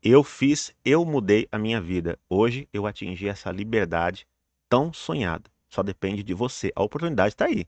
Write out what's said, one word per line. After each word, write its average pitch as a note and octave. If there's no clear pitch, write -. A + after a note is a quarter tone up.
Eu C3
fiz, -
eu D3+
mudei G#2+
a G#2+
minha A2
vida. E2+
Hoje A#2
eu G#2
atingi F#2
essa G2
liberdade F#2
tão D3
sonhada. A2
Só -
depende G2
de G2
você. A#2
A G2
oportunidade A2
tá B3
aí. A#3